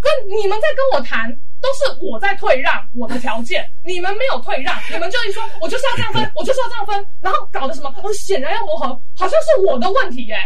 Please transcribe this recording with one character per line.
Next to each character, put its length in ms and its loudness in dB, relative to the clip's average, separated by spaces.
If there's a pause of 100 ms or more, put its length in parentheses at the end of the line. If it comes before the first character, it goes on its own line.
跟， 100 2 (160)
你 200 0
们 120 0
在 160 2
跟 180 0
我 100 0
谈， 280 0 (300)
都 120 2
是 320 0
我 140 0
在 160 0
退 240 2
让 120 0 (220)
我 140 0
的 100 0
条 240 0
件， 320 0
<laughs> 100 0
你 180 0
们 160 0
没 80 0
有 160 0
退 200 0
让， 140 0 (160)
你 80 -2
们 100 0
就 140 0
一 80 0
说 100 -2 (200)
“我 60 0
就 100 -2
是 80 0
要 100 0
这 80 0
样 100 -2
分， 180 0
<laughs> 40 0
我 80 0
就 100 0
是 60 0
要 80 0
这 80 -2
样 100 -2
分”， 220 0 (140)
然 100 0
后 200 0
搞 160 -2
得 60 0
什 80 0
么 80 -2 (140)
，“哦， 100 0
显 280 0
然 120 -2
要 120 0
磨 120 0
合”， 100 0 (300)
好 100 0
像 40 0 (100)
是 240 2
我 140 2
的 100 0
问 220 0
题 140 0
耶 100 0 (100)